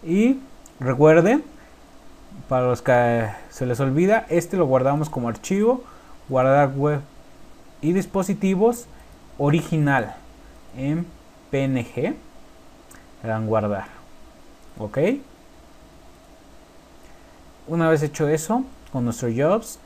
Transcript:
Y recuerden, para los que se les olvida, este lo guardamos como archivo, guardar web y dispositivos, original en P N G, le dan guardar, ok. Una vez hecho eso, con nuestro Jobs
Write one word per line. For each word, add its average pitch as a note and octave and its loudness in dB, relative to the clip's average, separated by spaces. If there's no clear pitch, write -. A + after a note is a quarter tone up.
Y G#3+ 2
recuerden, D#3 4
para B2+ 0
los B2 -2
que A#2 2
se - -6
les A#2+ -4
olvida, E3 2
este E3+ -2
lo F3 4
guardamos C3+ 0
como A#2+ -4
archivo, G#3+ -2
guardar C3+ 4
web C#3+ -2
y D#3+ 0
dispositivos, F#3+ 0
original C#3+ 0
en D3 -4
P C#3 -2
N C3 -2
G, E3 -6
le A#2 -8
dan A2 -2
guardar, G#2 -2
ok. G#2+ -8
Una E3 0
vez D#3+ 4
hecho D3+ -2
eso, D#3+ 0
con B2+ -4
nuestro A#2 -4
Jobs D3+ -2